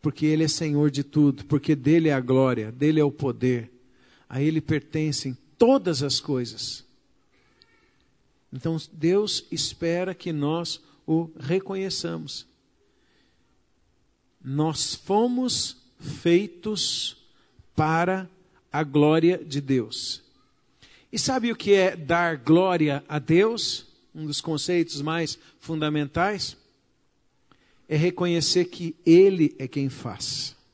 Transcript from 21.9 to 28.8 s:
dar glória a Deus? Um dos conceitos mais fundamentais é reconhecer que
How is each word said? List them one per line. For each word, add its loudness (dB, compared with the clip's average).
dar 0
glória 2
a -4
Deus? 0
Um -10
dos -6
conceitos -2
mais -4
fundamentais -2
é -4
reconhecer 0
que -10